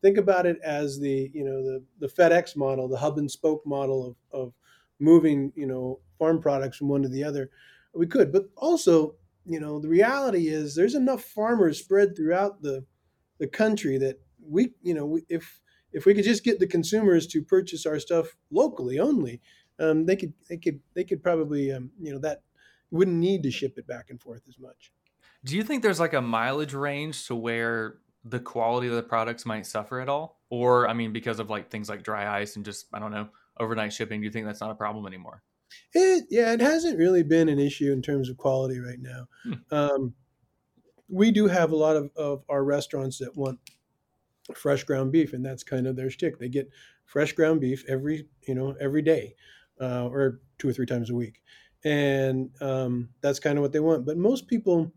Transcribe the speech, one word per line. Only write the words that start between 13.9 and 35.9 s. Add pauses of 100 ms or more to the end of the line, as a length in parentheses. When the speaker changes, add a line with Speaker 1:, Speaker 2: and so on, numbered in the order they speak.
Speaker 1:
that (200)
we,
you
know,
we,
if, (320)
if
we
could
just
get
the
consumers
to
purchase
our
stuff (160)
locally
only, (380)
um,
they
could, (160)
they
could, (140)
they
could
probably,
um, (100)
you
know,
that (480)
wouldn't
need
to
ship
it
back
and
forth
as
much. (520)
Speaker 2:
Do
you
think
there's,
like,
a
mileage
range
to
where (240)
the
quality
of
the
products
might
suffer
at
all?
Or,
I
mean,
because
of,
like,
things
like
dry
ice
and
just,
I
don't
know, (300)
overnight
shipping,
do
you
think
that's
not
a
problem
anymore? (500)